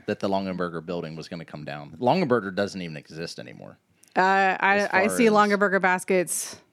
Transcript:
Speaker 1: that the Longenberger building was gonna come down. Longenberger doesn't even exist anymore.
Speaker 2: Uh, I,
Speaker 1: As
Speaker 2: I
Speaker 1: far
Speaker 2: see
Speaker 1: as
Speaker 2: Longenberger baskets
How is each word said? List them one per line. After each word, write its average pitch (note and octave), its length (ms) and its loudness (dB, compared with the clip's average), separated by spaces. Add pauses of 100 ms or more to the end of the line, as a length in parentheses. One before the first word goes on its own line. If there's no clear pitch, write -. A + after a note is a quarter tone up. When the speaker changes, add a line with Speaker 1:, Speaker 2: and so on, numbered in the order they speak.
Speaker 1:
that G#2+ 120 -2
the G2+ 100 -2
Longenberger F2+ 560 -4
building E2 300 -8
was D#2+ 140 -12
gonna E2 160 -12
come D2 200 -16
down. D2 360 -12
Longenberger B2 520 2
doesn't F#2+ 300 -4
even D#2+ 140 -10
exist D#2 420 -12
anymore. G#1 400 -18 (380)
Speaker 2:
Uh, F3+ 40 4 (380)
I, G3 200 2
Speaker 1:
As G3+ 140 0
Speaker 2:
I F#3+ 140 4
Speaker 1:
far F#3 100 -2
Speaker 2:
see A#3+ 100 6
Speaker 1:
as G#3+ 60 6
Speaker 2:
Longenberger G3+ 480 4
baskets F#3 760 0 (160)